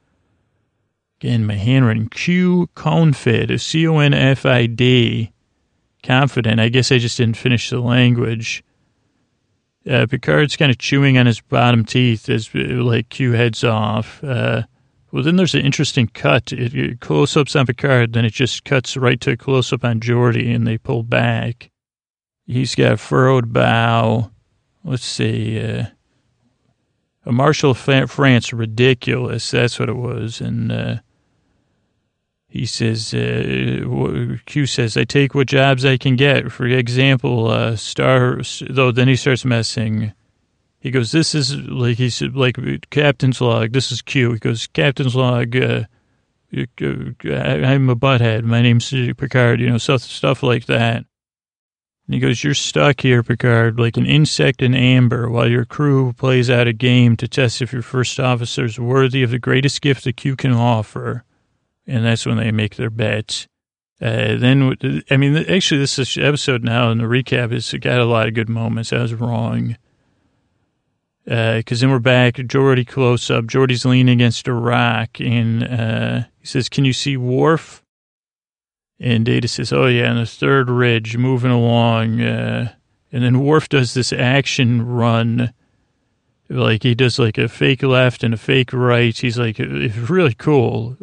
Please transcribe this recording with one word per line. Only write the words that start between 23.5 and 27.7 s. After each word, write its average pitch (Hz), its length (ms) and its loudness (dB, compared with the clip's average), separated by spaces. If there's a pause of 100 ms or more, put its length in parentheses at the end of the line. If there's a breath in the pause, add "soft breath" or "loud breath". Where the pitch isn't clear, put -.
bow. 117 800 0 (520)
Let's 135 220 -6
see, 110 540 -4
uh, 113 280 -6 (1400)
a 120 40 -2
Marshal 139 400 2